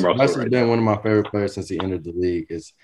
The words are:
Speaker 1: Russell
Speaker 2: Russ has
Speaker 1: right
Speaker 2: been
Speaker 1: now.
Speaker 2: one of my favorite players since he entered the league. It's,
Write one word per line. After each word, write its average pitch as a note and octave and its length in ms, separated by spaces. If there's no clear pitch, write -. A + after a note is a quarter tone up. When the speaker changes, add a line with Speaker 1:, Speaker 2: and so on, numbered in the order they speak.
Speaker 1:
Russell F2 140
Speaker 2:
Russ C#3+ 120
has C#3 80
Speaker 1:
right A#2+ 120
Speaker 2:
been B2 140
Speaker 1:
now. A#2 60
Speaker 2:
one A#2 80
of A2+ 60
my G#2+ 120
favorite G#2+ 340
players G2+ 240
since F#2 140
he F2+ 120
entered F#2 240
the E2+ 80
league. F2 380
It's, E2 220